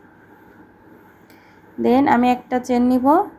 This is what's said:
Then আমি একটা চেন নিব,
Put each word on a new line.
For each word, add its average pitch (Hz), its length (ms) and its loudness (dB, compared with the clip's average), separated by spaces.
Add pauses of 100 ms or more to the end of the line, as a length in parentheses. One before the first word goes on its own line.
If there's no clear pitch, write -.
(1800)
Then 247 260 2
আমি 247 220 2
একটা 247 300 -4
চেন 247 240 -2
নিব, 254 220 0 (340)